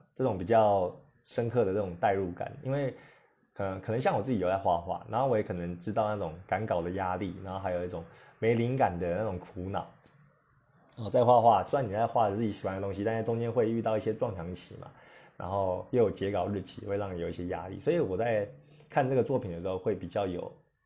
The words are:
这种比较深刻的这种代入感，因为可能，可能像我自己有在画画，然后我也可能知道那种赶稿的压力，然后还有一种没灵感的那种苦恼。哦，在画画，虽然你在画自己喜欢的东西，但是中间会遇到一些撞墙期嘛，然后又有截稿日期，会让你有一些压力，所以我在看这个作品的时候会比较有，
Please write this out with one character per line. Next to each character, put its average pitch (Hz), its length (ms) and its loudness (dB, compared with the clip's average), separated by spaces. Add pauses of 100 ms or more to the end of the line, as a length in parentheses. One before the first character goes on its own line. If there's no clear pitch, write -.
(140)
这 - 80 -4
种 117 140 0
比 87 80 -6
较 101 500 4 (300)
深 117 240 -4
刻 117 160 2
的 95 80 0
这 98 60 0
种 92 200 -4
代 104 140 4
入 98 200 0
感， - 300 -8
因 127 80 -4
为 143 240 -2 (600)
可 - 80 -4
能， 95 200 -4
可 110 100 -4
能 117 80 0
像 175 160 2
我 104 60 -2
自 131 100 -2
己 113 60 0
有 90 100 0
在 95 80 2
画 95 240 2
画， 85 300 -8
然 110 100 -2
后 135 60 2
我 123 100 2
也 107 60 2
可 101 100 -4
能 87 260 -6
知 104 140 -6
道 107 160 0
那 107 80 -2
种 85 180 -6 (120)
赶 98 180 -2
稿 98 160 -2
的 87 120 -4
压 92 240 -2
力， 92 280 -6
然 95 80 -8
后 95 80 -6
还 92 120 -2
有 87 120 -2
一 90 40 -4
种 87 140 -8 (360)
没 113 160 4
灵 117 200 0
感 104 240 0
的 87 160 0
那 101 80 -2
种 101 160 -4
苦 90 300 -10
恼。 95 180 -6 (1080)
哦， 104 140 -6
在 127 120 6
画 117 200 8
画， 110 200 8
虽 143 160 0
然 131 80 0
你 98 60 -4
在 110 140 2
画 113 240 4
自 101 120 0
己 110 80 2
喜 98 160 -6
欢 95 100 -2
的 98 40 -6
东 98 140 -4
西， 101 100 -2
但 113 140 0
是 113 40 0
中 113 160 -2
间 117 140 -2
会 113 180 2
遇 113 120 0
到 110 160 2
一 - 20 -6
些 107 140 -2
撞 117 200 -2
墙 90 200 -6
期 - 220 -14
嘛， - 140 -16 (460)
然 92 100 -8
后 92 440 0
又 120 140 4
有 98 60 4
截 98 200 -4
稿 92 160 0
日 101 160 -2
期， - 240 -14
会 101 100 -2
让 101 180 -4
你 87 60 -6
有 85 80 -4
一 87 40 -4
些 87 160 -6
压 87 200 -6
力， 95 120 -10
所 143 120 0
以 175 80 2
我 92 160 -2
在 107 320 0 (400)
看 143 180 2
这 135 80 0
个 127 80 6
作 131 160 2
品 95 140 -6
的 85 80 -8
时 92 80 -4
候 95 80 0
会 101 180 0
比 90 140 -8
较 101 180 -2
有， 87 240 -4 (360)